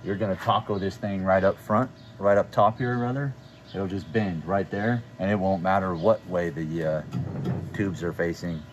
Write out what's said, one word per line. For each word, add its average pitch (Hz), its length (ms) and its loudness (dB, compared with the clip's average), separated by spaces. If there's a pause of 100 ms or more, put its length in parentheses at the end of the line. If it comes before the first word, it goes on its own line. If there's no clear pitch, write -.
you're 101 120 -4
gonna 95 220 -2
taco 107 420 2
this 95 160 -2
thing 98 280 -4
right 95 200 6
up 98 160 4
front, 107 320 2 (260)
right 101 180 4
up 101 140 4
top 110 300 4
here, 123 180 0
rather. 131 380 -2 (400)
It'll 95 100 -2
just 92 260 -6
bend 95 320 0
right 95 280 0
there, 117 320 -2 (160)
and 92 100 0
it 104 60 2
won't 95 260 0
matter 92 320 2
what 95 340 2
way 87 220 -2
the, 80 340 -4
uh, 78 180 -2 (720)
tubes 98 280 -4
are 85 120 -4
facing. 85 460 -4 (140)